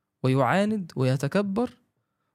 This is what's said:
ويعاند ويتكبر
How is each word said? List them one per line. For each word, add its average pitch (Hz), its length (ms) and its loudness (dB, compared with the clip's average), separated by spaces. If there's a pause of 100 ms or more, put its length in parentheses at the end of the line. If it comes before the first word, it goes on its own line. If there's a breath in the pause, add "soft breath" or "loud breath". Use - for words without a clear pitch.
(240)
ويعاند 160 720 2
ويتكبر 190 800 -2 (580)